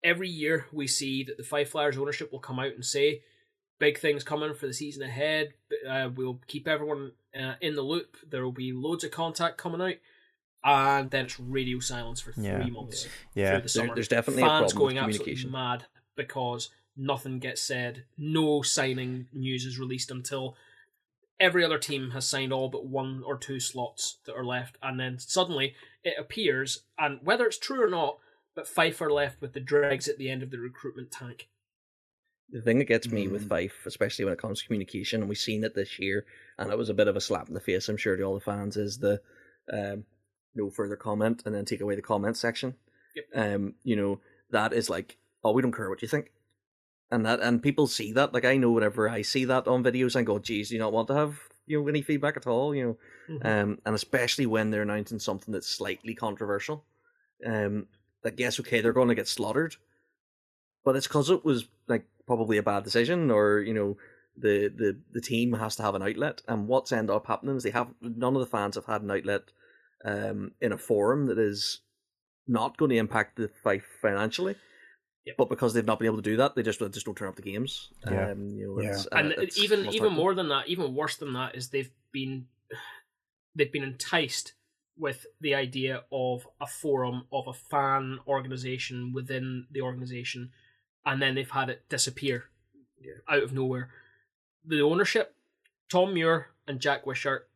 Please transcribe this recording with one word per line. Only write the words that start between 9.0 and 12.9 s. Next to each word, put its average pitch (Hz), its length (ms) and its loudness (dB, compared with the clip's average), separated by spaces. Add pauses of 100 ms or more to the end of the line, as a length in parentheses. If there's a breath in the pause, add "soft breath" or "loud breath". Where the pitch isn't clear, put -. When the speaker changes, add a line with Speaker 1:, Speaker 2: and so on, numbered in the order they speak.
Speaker 1:
of - 80 -8
contact 165 440 -2
coming 170 240 -6
out," 185 140 0 (720 soft breath)
and 139 460 6
then 135 160 0
it's - 140 -10
radio 127 380 -2
silence 120 420 -6
for - 160 -10
Speaker 2:
Yeah. 98 240 0
Speaker 1:
three 110 120 -2
months - 340 -8 (280 loud breath)